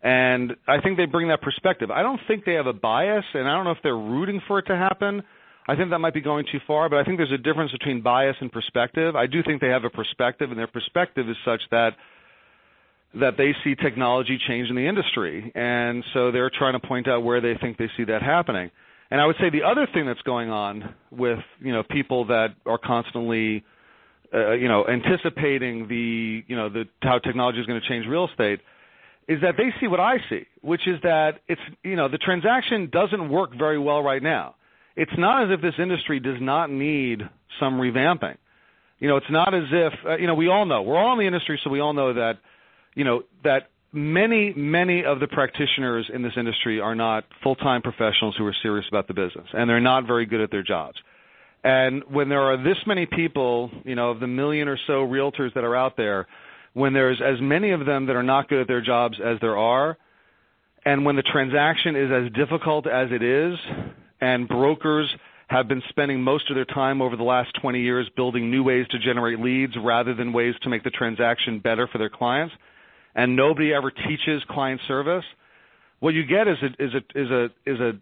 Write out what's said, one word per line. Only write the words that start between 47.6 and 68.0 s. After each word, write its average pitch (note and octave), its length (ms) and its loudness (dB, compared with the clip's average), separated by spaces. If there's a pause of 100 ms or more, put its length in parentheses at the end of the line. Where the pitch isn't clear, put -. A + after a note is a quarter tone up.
professionals A2 560 0
who A2 80 -2
are G2+ 160 -2
serious G#2 280 -2
about G2+ 180 -2
the G2 60 -8
business, F2+ 400 -6
and A#2 160 0
they're A#2 100 6
not B2+ 260 4
very A#2 200 2
good A2 160 -2
at G#2+ 100 -2
their G2+ 120 -4
jobs. E2 340 -4 (680)
And C3 460 2
when C#3 200 0
there C#3+ 120 2
are C3+ 140 4
this D3+ 220 2 (100)
many F#3 180 0
people, B2+ 640 0 (140)
you C3 120 -6
know, A#2+ 160 0
of A2+ 80 -6
the B2 80 -4
million C#3+ 400 -2
or C3+ 100 -4 (100)
so C3+ 180 0
realtors C3+ 500 -2
that B2+ 80 -2
are A#2+ 120 0
out B2+ 220 0
there, G2+ 300 -2 (460)
when C3+ 200 2
there's C3 280 2
as B2+ 200 0
many E3 300 2
of D#3 140 0
them C3+ 200 0
that B2+ 100 0
are B2 80 0
not C3+ 240 2
good C#3 140 2
at A#2+ 60 -2
their B2 140 0
jobs A#2+ 420 0
as A#2 180 0
there A2 160 0
are, C3 400 2 (880)
and C#3+ 180 2
when C#3+ 120 2
the C3+ 80 0
transaction D3 720 2
is C3+ 160 0
as B2 220 0
difficult D3+ 540 0
as B2+ 240 0
it B2 100 -2
is, D3 360 2 (640)
and B2+ 260 0
brokers D3+ 640 0 (340)
have B2+ 200 2
been B2+ 220 -2
spending C#3 320 -2
most C3+ 280 0
of C#3+ 60 -2
their C3 80 0
time C3+ 380 0
over B2 160 -2
the A2+ 60 -4
last B2 260 2 (100)
twenty B2 220 -2
years B2 340 0